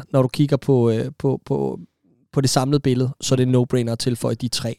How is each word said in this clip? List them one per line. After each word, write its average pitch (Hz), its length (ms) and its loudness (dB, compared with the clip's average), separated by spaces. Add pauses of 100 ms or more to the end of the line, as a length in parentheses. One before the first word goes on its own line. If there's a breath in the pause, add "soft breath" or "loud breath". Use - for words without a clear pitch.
(120)
når 135 100 4
du 127 60 2
kigger 143 280 0
på, 123 340 2
øh, 123 280 -2
på, 135 280 -2
på, 139 340 -4 (520)
på 143 80 -2
det 135 100 2
samlede 139 300 2
billede, 127 300 0 (100)
så - 160 0
det 127 60 4
er 127 40 2
en 127 80 2 (340)
no-brainer 117 40 -2
at 117 60 -6
tilføje 117 360 -2
de 123 140 -4
tre, 117 300 -6